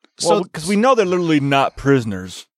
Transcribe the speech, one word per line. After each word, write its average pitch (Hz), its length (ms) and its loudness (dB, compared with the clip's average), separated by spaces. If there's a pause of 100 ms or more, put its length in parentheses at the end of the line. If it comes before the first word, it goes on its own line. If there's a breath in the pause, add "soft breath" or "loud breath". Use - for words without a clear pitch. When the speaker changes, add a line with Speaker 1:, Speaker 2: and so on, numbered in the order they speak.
(240)
Speaker 1:
Well, 202 200 2
Speaker 2:
so - 100 -10
Speaker 1:
'cause 160 120 -12
we 202 120 0
know 247 180 4
they're 220 100 2
literally 175 360 0
not 139 340 0
prisoners. 107 720 -2 (100)